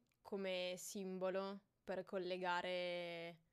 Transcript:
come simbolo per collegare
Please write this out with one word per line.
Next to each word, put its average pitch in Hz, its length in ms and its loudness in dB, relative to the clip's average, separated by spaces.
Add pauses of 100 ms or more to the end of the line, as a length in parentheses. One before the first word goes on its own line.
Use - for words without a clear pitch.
(220)
come 185 560 0
simbolo 185 840 0 (240)
per 185 220 -2
collegare 175 1300 0 (160)